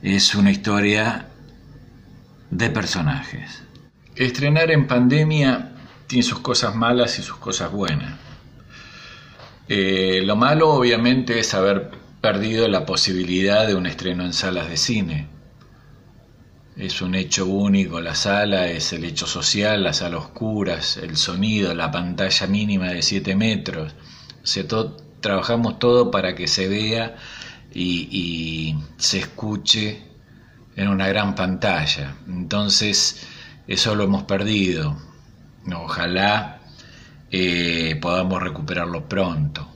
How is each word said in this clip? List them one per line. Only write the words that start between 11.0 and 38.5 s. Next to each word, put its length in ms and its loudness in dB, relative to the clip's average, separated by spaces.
es 140 -2
haber 380 2
perdido 460 2
la 180 2
posibilidad 800 2
de 80 2
un 120 -2
estreno 380 -4
en 80 -4
salas 380 -2
de 80 -4
cine. 500 -2
Es 260 -6
un 120 -2
hecho 300 0
único, 560 2
la 140 -6
sala 540 2
es 260 -4
el 100 -6
hecho 220 -6
social, 580 0
la 80 0
sala 240 -4
a 40 -4
oscuras, 760 -4
el 220 -6
sonido, 560 0
la 160 -2
pantalla 560 -2
mínima 400 0
de 160 -4
siete 340 0
metros. 580 -2
O 40 -6
sea, 200 -2
to-, 300 -2
trabajamos 600 0
todo 300 6
para 260 0
que 100 -6
se 220 0
vea 480 -2
y, 380 -2
y 680 -4
se 220 0
escuche 840 -2
en 120 0
una 200 2
gran 260 2
pantalla. 800 -2
Entonces, 1000 0
eso 280 0
lo 100 0
hemos 200 2
perdido. 720 0
Ojalá, 840 -2
eh, 720 0
podamos 400 0
recuperarlo 680 -6